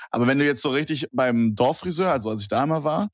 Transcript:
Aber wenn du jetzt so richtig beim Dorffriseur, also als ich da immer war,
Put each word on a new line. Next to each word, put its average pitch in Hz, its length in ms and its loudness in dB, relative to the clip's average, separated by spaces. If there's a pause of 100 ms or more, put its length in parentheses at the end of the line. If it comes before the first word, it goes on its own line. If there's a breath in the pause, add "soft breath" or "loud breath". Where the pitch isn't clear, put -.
(120 loud breath)
Aber 120 160 2
wenn 135 120 2
du 143 60 4
jetzt 143 160 0
so 147 80 0
richtig 147 420 -2
beim 117 440 2
Dorffriseur, 165 560 0
also 110 180 -2
als 107 120 -4
ich 101 60 -6
da 120 160 0
immer 156 200 0
war, 165 300 -2